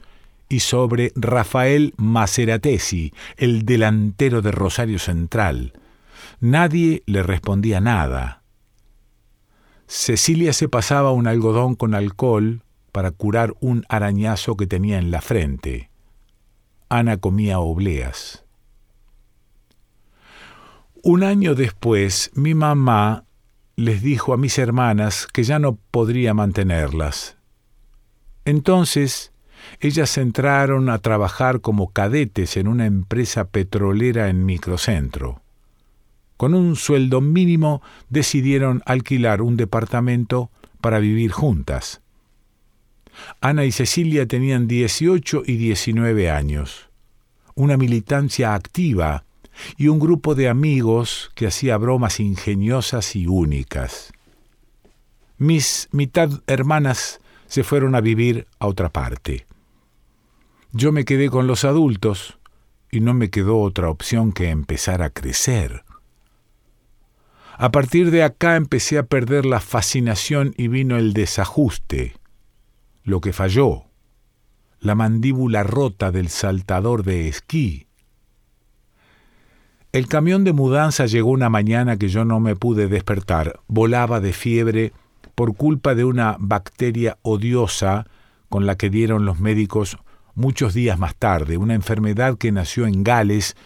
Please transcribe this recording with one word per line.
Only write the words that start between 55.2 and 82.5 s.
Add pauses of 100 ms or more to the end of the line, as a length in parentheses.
Mis
mitad
hermanas (260)
se
fueron
a
vivir (100)
a
otra
parte. (1300)
Yo
me
quedé
con
los
adultos (500)
y
no
me
quedó
otra
opción
que
empezar
a
crecer. (1700)
A
partir
de
acá
empecé
a
perder
la
fascinación
y
vino
el
desajuste, (880)
lo
que
falló, (960)
la
mandíbula
rota
del
saltador
de
esquí. (2000)
El
camión
de
mudanza
llegó
una
mañana
que
yo
no
me